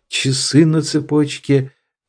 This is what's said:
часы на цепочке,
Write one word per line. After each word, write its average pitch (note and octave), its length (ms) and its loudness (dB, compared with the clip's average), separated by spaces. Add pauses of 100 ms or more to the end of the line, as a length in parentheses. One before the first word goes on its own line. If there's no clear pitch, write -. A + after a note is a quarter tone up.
часы C3+ 560 0
на D#3+ 160 2
цепочке, D3 920 -2 (360)